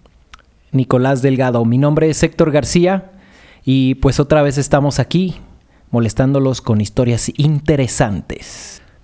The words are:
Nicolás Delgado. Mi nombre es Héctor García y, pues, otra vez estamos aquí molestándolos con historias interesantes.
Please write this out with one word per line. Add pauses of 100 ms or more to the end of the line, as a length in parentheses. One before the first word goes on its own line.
(720)
Nicolás
Delgado.
Mi
nombre
es
Héctor
García (560)
y,
pues,
otra
vez
estamos
aquí (520)
molestándolos
con
historias
interesantes. (200)